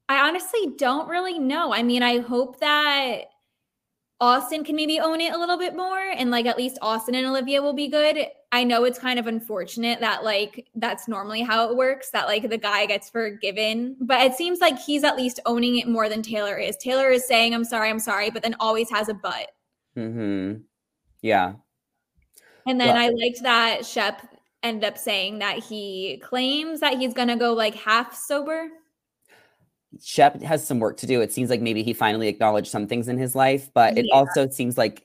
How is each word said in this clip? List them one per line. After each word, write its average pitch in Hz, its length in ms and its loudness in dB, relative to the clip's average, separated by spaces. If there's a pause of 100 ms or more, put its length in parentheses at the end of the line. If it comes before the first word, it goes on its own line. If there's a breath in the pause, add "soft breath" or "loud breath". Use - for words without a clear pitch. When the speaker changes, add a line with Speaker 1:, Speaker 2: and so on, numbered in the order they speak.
(100)
Speaker 1:
I 277 180 4
honestly 349 480 -2
don't 277 320 0
really 349 300 -2
know. 285 340 0
I 220 100 2
mean, 240 200 2
I 240 160 4
hope 247 420 -2
that 285 600 2 (1000)
Austin 269 420 4
can 302 120 -2
maybe 311 240 0
own 320 220 0
it 330 100 0
a 330 60 -4
little 349 180 0
bit 339 180 -4
more, 370 240 -4
and, 370 320 -2
like, 240 140 2
at 240 140 0
least 254 240 -4
Austin 226 320 -2
and 262 120 0
Olivia 269 360 0
will 285 100 0
be 285 160 -4
good. 302 380 2 (260)
I 247 120 2
know 240 200 4
it's 240 140 0
kind 254 200 -2
of 226 80 -4
unfortunate 226 760 -4
that, 208 240 -2
like, 208 500 -4
that's 220 340 -6
normally 214 320 -6
how 226 300 2
it 247 60 -2
works, 262 340 0
that, 240 160 0
like, 214 240 0
the 226 80 -2
guy 208 260 0
gets 202 240 -2
forgiven, 220 920 -4
but 247 220 2
it 262 140 6
seems 349 260 -2
like 330 180 4
he's 294 260 0
at 294 120 2
least 247 300 -4
owning 240 320 2
it 240 100 -2
more 226 220 2
than 214 100 -4
Taylor 214 380 -4
is. 214 180 -4
Taylor 262 320 2
is 247 180 4
saying, 233 280 4
"I'm 233 100 -2
sorry, 226 240 0
I'm 220 100 -2
sorry," 208 300 -2
but 226 140 -6
then 226 180 -2
always 220 300 0
has 214 180 0
a 220 60 -4
but. 180 380 -8 (440)
Speaker 2:
Mm-hmm. 110 640 -4 (640)
Yeah. 98 320 2 (1120 soft breath)
Speaker 1:
And 254 120 0
then 247 100 4
Speaker 2:
Well 240 100 6
Speaker 1:
I 240 100 4
liked 240 340 -2
that 226 440 2
Shep 214 340 -2 (420)
ended 220 220 -2
up 208 140 -4
saying 202 400 -4
that 202 220 -4
he 190 600 -8
claims 294 580 -2
that 277 180 0
he's 254 160 -2
gonna 240 220 0
go, 233 180 2
like, 220 200 0
half 226 400 0
sober. 311 540 -4 (1300 soft breath)
Speaker 2:
Shep - 400 4
has 156 240 0
some 131 120 0
work 110 200 0
to - 80 -8
do. 123 140 2
It 107 120 0
seems 123 180 -2
like 120 100 2
maybe 110 220 0
he 117 100 -2
finally 110 360 0
acknowledged 107 420 2
some 107 160 -2
things 117 220 -2
in 123 100 -2
his 127 160 -4
life, 135 400 2
but 113 240 6
it 120 80 2
Speaker 1:
Yeah. 127 80 4
Speaker 2:
also 139 340 4
seems 123 300 -2
like, 110 260 0